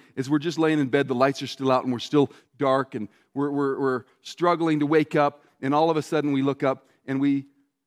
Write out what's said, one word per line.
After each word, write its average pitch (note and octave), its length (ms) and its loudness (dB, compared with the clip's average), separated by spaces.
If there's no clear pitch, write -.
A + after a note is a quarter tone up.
is C3 120 -6
we're D3+ 100 2
just D3+ 200 -4
laying D#3 220 2
in C3 80 0
bed, C#3 200 0
the C3 60 -2
lights C3+ 280 0
are C3+ 40 -8
still C3 240 -4
out, B2+ 140 2
and B2+ 80 -2
we're A2+ 80 -4
still C#3+ 300 0
dark, C3+ 360 0
and G#2+ 140 -8
we're, C#3+ 160 -2
we're, C#3 280 -2
we're C3 260 -2
struggling E3 580 0
to D3 60 0
wake D3+ 280 2
up, C#3+ 300 0
and C3+ 140 -2
all D#3+ 160 4
of D#3+ 60 0
a D3 60 -2
sudden D3 300 -2
we C3+ 100 0
look C#3 200 -2
up, C3 260 -2
and C3+ 140 -4
we, C#3 260 0